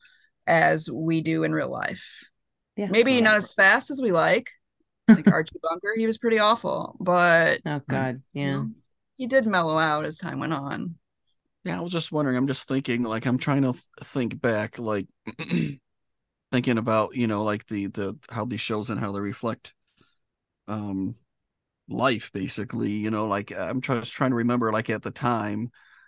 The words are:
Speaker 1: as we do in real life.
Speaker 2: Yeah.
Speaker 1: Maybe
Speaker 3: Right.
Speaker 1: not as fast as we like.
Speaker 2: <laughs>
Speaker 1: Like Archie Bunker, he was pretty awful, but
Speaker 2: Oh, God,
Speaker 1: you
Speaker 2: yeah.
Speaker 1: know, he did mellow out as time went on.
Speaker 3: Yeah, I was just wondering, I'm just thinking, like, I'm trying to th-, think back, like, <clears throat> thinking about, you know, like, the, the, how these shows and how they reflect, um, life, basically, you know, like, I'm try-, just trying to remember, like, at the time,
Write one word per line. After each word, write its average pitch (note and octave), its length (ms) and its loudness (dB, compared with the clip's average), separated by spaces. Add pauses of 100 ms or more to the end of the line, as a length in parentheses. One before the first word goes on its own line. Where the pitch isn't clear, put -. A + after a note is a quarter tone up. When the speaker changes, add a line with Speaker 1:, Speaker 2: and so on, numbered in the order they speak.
(460)
Speaker 1:
as D#3+ 440 2
we D#3+ 320 -2
do D#3+ 220 -2
in D#3+ 80 0
real C#3 180 -2
life. - 580 -10 (480)
Speaker 2:
Yeah. G3+ 120 -4
Speaker 1:
Maybe A#3 260 6
Speaker 3:
Right. A#3 100 6
Speaker 1:
not G#3+ 120 6
as - 180 -2
fast G#3 360 6
as C4+ 120 -6
we G#3+ 100 2
like. E3 380 4 (580)
Speaker 2:
<laughs> A3 80 12
Speaker 1:
Like - 140 4
Archie - 320 0
Bunker, F3+ 340 -2
he A3+ 100 0
was A3 120 -2
pretty A3+ 220 2
awful, G#3 600 0
but F3 640 4
Speaker 2:
Oh, D3 220 -2
God, C3 340 -2 (100)
Speaker 1:
you C#3+ 160 -4
Speaker 2:
yeah. C#3 80 -2
Speaker 1:
know, D3 140 -4 (460)
he B3+ 100 -6
did B3 200 4
mellow E3 320 2
out D#3 280 2
as D#3 120 -6
time C3+ 220 -6
went D3+ 140 -2
on. C#3+ 420 -8 (680)
Speaker 3:
Yeah, F3+ 140 -4
I - 40 -6
was F3 100 -8
just E3+ 200 -6
wondering, C#3+ 240 0
I'm C3 100 0
just C3+ 220 -4
thinking, C3 360 -2
like, A2+ 220 -4
I'm B2+ 120 0
trying C#3 240 0
to B2+ 100 0
th-, - 120 -10 (180)
think A2+ 380 -6
back, A2 380 -2
like, G#2+ 280 -4 (320)
<clears throat> - 1160 -8
thinking A#2+ 260 0
about, A2 380 0
you A#2+ 100 0
know, G#2+ 180 -2
like, G#2 220 -4
the, G2+ 200 -6
the, G#2 300 -6 (120)
how A2+ 160 -6
these G#2 160 -6
shows G#2+ 300 -6
and G#2+ 100 -4
how G2+ 120 -4
they G2+ 80 -6
reflect, G#2 540 -8 (920)
um, G#2 480 -6 (720)
life, A#2 440 -2
basically, G#2 580 -6
you G#2+ 200 -4
know, A2 180 -2
like, G#2 240 -2
I'm F#2+ 280 -6
try-, A#2+ 200 -2
just A2 120 -12
trying C3 180 -2
to B2 60 0
remember, A#2 360 0
like, A2+ 180 -2
at G#2+ 120 -2
the A2 80 -8
time, A2+ 600 -4 (380)